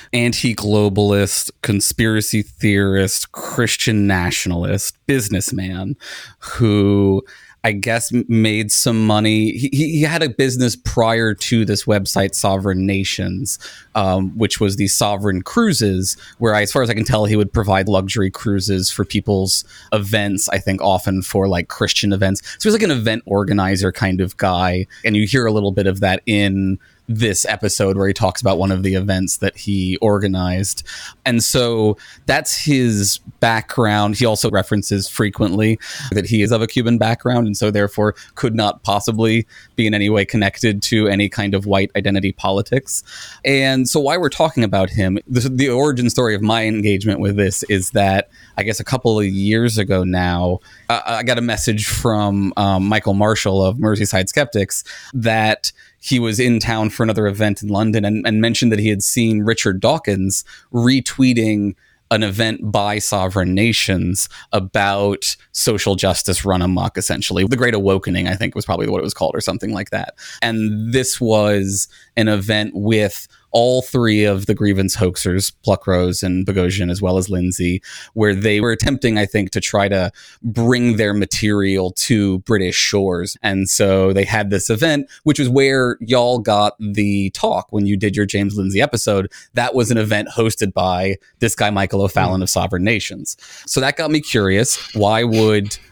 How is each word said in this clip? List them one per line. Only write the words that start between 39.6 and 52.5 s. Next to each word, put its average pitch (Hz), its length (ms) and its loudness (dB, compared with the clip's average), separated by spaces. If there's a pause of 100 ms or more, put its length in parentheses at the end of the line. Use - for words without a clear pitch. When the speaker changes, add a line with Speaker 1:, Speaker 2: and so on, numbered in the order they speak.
Speaker 1:
be 113 100 2
in 107 80 2
any 104 160 2
way 104 160 2
connected 101 560 0
to 110 260 2
any 98 220 2
kind 101 240 -4
of 98 140 -2
white 98 280 0
identity 98 360 0
politics. 101 720 -4 (420)
And 135 420 2
so 160 120 0
why 147 180 0
we're 170 120 0
talking 151 340 0
about 95 260 0
him, 95 380 0
the, 123 200 0
the 131 220 0
origin 127 400 2
story 117 240 2
of 101 80 -4
my 110 240 0
engagement 104 540 0
with 101 160 0
this 98 340 0
is 95 220 0
that 98 380 2 (280)
I 101 60 -2
guess 104 160 -4
a - 40 -6
couple 117 360 0
of 104 80 2
years 107 500 2
ago 95 260 0
now, 90 540 0 (320)
uh, 117 160 0
I 113 160 -4
got 120 160 0
a 117 40 -2
message 113 440 -2
from, 101 720 0